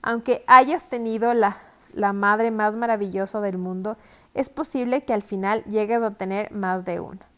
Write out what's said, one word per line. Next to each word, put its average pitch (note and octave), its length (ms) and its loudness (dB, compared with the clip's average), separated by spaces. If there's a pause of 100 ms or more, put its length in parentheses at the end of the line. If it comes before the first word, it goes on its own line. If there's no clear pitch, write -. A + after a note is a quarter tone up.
Aunque A#3 460 -2
hayas C4 420 8
tenido A#3 460 -2
la, G3+ 220 2 (380)
la G3+ 180 0
madre G#3 400 2
más G#3+ 240 0
maravillosa G3+ 640 -2
del F#3+ 180 -4
mundo, F#3 380 -6 (380)
es C4+ 160 -2
posible C4 540 -2
que B3+ 80 -2
al G#3+ 100 0
final G3+ 420 -4
llegues G#3+ 360 0
a A3 120 -2
tener G3 400 -6
más F#3 320 -4
de F3 160 -6
una. F#3+ 220 -14 (160)